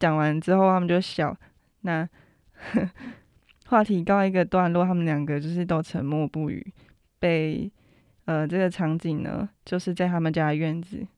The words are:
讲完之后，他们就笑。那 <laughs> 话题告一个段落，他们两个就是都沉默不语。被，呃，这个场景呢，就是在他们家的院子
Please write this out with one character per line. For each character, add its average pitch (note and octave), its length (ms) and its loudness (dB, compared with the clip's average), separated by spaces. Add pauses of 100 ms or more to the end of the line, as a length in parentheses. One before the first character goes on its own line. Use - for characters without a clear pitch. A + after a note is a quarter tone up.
讲 D#3+ 160 4
完 D3+ 240 2
之 F3 140 2
后， F#3+ 140 6
他 F#3 120 4
们 F3 80 0
就 F3 120 4
笑。 - 360 -4 (460)
那 E3+ 260 -2 (720)
<laughs> - 880 -10
话 A3 160 4
题 G3 180 0
告 G3 220 2
一 F#3+ 60 0
个 F#3 140 2
段 F3+ 280 2
落， F3 120 2
他 F#3 80 2
们 F3 120 2
两 D3+ 200 0
个 C#3+ 140 -2
就 D3 100 -6
是 F3 160 -2
都 D#3+ 160 0
沉 D#3+ 240 -6
默 D3+ 220 -2
不 D3+ 240 -4
语。 - 220 -10 (480)
被， D#3+ 500 -2 (540)
呃， D#3 240 0
这 F3 100 -2
个 F#3 100 2
场 E3 300 -2
景 D#3+ 240 -4
呢， - 260 -6 (160)
就 F3+ 140 -4
是 F3+ 160 -4
在 F3+ 140 0
他 F3 100 0
们 D#3+ 140 0
家 D#3 160 0
的 D3+ 80 0
院 D#3+ 260 -2
子 F#3+ 240 -12 (120)